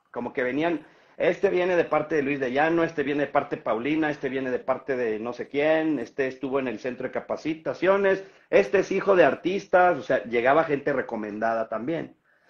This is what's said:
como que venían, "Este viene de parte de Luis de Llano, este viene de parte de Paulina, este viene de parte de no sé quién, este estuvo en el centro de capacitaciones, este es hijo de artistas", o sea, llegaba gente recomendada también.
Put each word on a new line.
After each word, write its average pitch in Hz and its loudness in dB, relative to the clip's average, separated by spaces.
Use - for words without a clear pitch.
como 120 -8
que 131 -2
venían, 147 -2
"Este 175 2
viene 180 2
de 160 4
parte 151 0
de 147 2
Luis 143 -2
de 131 -2
Llano, 160 2
este 156 -2
viene 143 0
de - -14
parte 143 -2
de - -16
Paulina, 143 -2
este 143 -6
viene 131 -4
de 123 -2
parte 127 -4
de 110 -2
no 120 -6
sé 113 -10
quién, 156 0
este 131 -4
estuvo 131 -4
en 131 -2
el 110 -4
centro 127 -6
de 123 -8
capacitaciones, 170 -2
este 196 4
es - -4
hijo 190 2
de 170 8
artistas", 180 2
o 120 -8
sea, - 0
llegaba 120 2
gente 143 -2
recomendada 113 -4
también. 131 -6